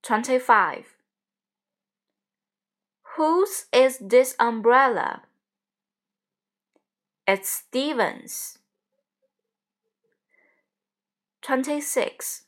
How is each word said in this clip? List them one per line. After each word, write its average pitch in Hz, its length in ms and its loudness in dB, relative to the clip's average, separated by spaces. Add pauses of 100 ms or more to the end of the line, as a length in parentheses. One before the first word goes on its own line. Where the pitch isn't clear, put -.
Twenty-five. 240 840 0 (2250)
Whose 349 580 0
is 262 240 4
this 247 420 2
umbrella? 233 840 2 (2000)
It's 196 220 -2
Steven's. - 1080 -6 (2750)
Twenty-six. 277 1080 -4